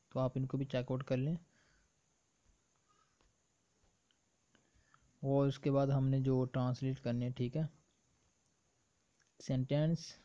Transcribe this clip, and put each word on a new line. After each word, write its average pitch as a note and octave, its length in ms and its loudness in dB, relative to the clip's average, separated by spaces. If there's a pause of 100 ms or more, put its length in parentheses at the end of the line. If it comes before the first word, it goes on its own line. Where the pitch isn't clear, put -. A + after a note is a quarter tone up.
(120)
तो - 80 -4
आप C3 180 0
इनको C3 200 -2
भी C3+ 80 -2
चेकआउट B2+ 380 -4
कर C3 140 0
लें। D3 200 -2 (3750)
और C#3 260 4
उसके C#3 240 0
बाद C#3 200 4
हमने C3+ 300 2
जो C3 240 2
ट्रांसलेट B2+ 540 -2
करने A#2+ 260 -2
हैं, B2 80 -4
ठीक B2 220 -4
है, D#3 120 -2 (1700)
सेंटेंस, C#3+ 680 0 (180)